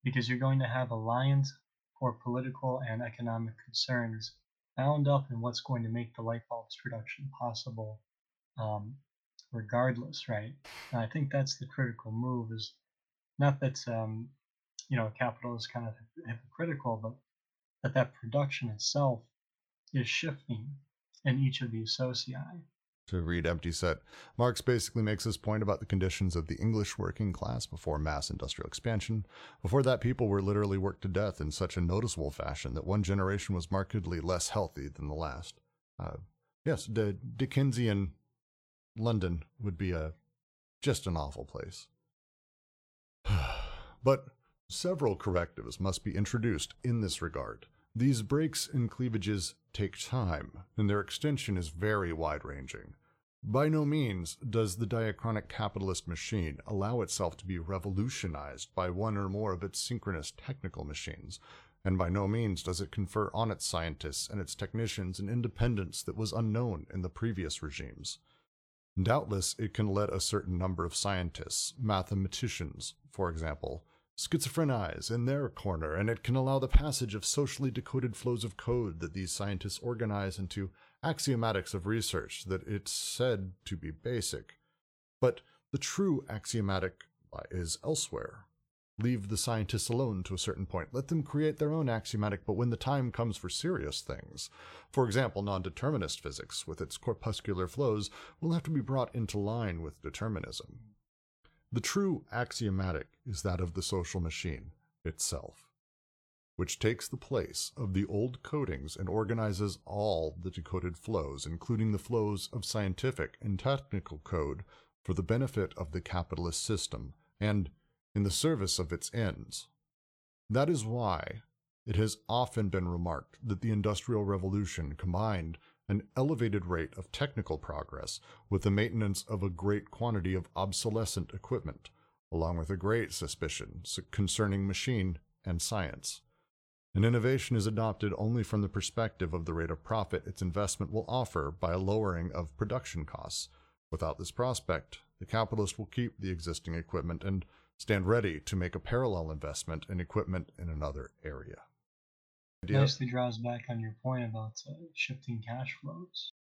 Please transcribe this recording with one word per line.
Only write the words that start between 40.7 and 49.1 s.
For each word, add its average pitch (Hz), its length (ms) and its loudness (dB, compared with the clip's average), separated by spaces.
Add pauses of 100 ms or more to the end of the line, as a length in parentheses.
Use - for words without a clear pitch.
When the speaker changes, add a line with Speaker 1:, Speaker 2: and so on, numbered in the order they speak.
Speaker 2:
just - 260 2
an 87 100 2
awful 71 280 -2
place. - 440 -10 (1400)
<sighs> 104 60 4 (720)
But 135 220 6 (420)
several 143 480 2
correctives 85 640 0
must 95 240 0
be - 140 -2
introduced 107 680 0
in 117 180 2
this 101 200 0
regard. 69 460 -6 (280)
These 123 280 4
breaks 151 500 0
and 120 180 2
cleavages 104 640 0 (200)